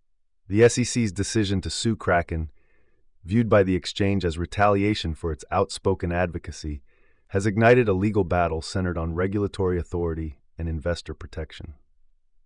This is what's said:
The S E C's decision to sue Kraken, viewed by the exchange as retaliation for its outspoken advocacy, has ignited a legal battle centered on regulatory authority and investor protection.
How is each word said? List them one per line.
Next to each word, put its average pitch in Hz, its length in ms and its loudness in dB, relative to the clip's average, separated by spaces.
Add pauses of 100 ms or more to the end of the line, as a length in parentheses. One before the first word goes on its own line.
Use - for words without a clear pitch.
(500)
The 101 120 4
S 120 160 8
E 123 60 2
C's 113 300 0
decision 98 480 0
to 87 80 -6
sue 113 260 -2
Kraken, 85 560 -2 (720)
viewed 113 240 2
by 101 160 6
the 92 120 2
exchange 98 500 0
as 82 120 -2
retaliation 101 800 0
for 82 160 -6
its - 180 -10
outspoken 95 600 -2
advocacy, 85 720 -6 (460)
has 98 180 -2
ignited 113 420 4
a 98 60 2
legal 101 320 0
battle 82 360 0
centered 90 360 -4
on 82 180 -4
regulatory 95 640 -2
authority 80 600 -6 (180)
and 85 100 -6
investor 80 460 -4
protection. - 600 -14 (720)